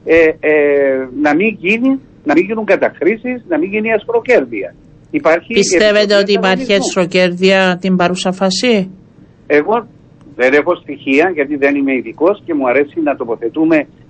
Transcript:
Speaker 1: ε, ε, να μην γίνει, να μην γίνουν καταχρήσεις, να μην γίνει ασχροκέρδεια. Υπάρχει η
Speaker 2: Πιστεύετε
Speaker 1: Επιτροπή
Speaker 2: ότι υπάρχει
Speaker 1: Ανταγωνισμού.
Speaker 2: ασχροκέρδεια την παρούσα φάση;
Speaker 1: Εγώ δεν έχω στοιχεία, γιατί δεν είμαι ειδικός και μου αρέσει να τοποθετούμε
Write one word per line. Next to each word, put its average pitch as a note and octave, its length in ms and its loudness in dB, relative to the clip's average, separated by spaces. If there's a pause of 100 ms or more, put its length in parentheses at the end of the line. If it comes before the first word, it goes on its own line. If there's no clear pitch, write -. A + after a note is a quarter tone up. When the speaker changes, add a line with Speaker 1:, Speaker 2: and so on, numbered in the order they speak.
Speaker 1:
ε, D#3+ 100 2 (260)
ε, C#3+ 680 0 (140)
να D3 120 2
μην G3+ 260 0
γίνει, A#3+ 400 -2 (240)
να - 100 -2
μην F3 100 2
γίνουν A3 200 -6
καταχρήσεις, G#3 840 -2
να D#3+ 100 -2
μην F#3 120 -4
γίνει G#3+ 220 -4
ασχροκέρδεια. G#3 800 -2 (360)
Υπάρχει D#3+ 420 0
η - 20 -4
Speaker 2:
Πιστεύετε G3+ 440 2
Speaker 1:
Επιτροπή G3+ 240 2
Speaker 2:
ότι G3+ 100 0
υπάρχει F#3+ 300 0
Speaker 1:
Ανταγωνισμού. G3 240 0
Speaker 2:
ασχροκέρδεια F#3 920 0
την F#3+ 160 0
παρούσα F3+ 360 0
φάση; F#3+ 580 0 (560)
Speaker 1:
Εγώ F3+ 400 0 (500)
δεν B2+ 160 2
έχω D3 240 2
στοιχεία, D3 580 -2
γιατί D3 220 -2
δεν C#3 180 0
είμαι C#3 200 0
ειδικός C3 500 -2
και E3 100 -6
μου C3+ 140 -2
αρέσει C#3+ 360 0
να C#3 120 -2
τοποθετούμε C3 720 -2 (240)